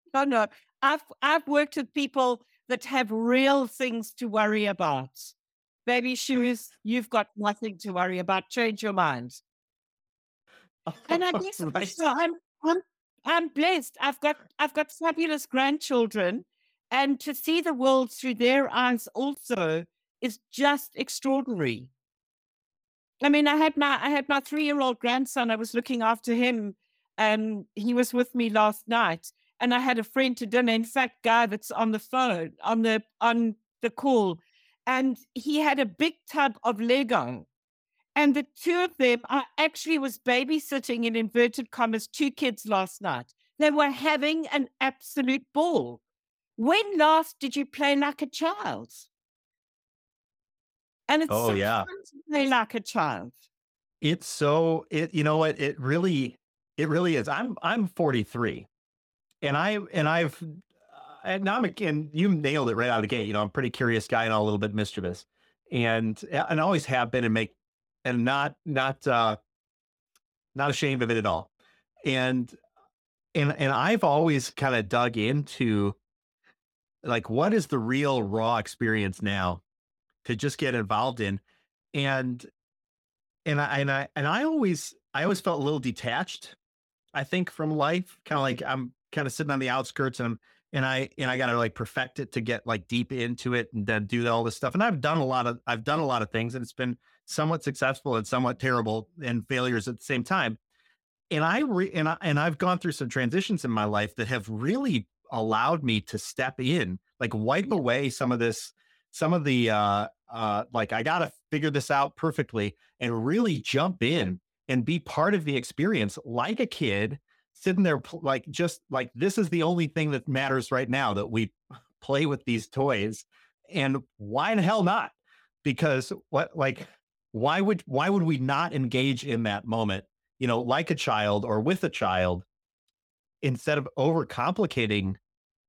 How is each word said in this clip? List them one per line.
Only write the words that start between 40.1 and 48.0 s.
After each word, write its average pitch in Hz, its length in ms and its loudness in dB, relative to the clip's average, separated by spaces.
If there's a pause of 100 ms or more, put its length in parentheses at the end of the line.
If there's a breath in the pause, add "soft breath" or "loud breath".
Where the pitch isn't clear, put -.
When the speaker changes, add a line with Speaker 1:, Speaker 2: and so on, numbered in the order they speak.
Speaker 1:
babysitting, 247 840 0
in 226 100 -2
inverted 233 560 0
commas, 226 360 -2
two 277 240 -2
kids 247 360 -4
last 190 340 -2
night. 135 320 -6 (260)
They 302 120 6
were 285 200 4
having 294 560 0
an 277 220 -2 (120)
absolute 262 720 -2
ball. 240 480 0 (560)
When 392 400 2
last 311 420 4
did 262 160 -6
you 285 100 -2
play 285 300 0
like 285 260 0